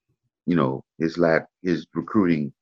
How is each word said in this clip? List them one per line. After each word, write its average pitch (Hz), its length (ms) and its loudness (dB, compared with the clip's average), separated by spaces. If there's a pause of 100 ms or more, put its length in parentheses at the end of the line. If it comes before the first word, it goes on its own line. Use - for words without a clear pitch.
(460)
you 87 100 2
know, 67 280 0 (140)
his 80 180 -2
lack, 80 300 2 (160)
his 82 320 -2
recruiting 82 680 0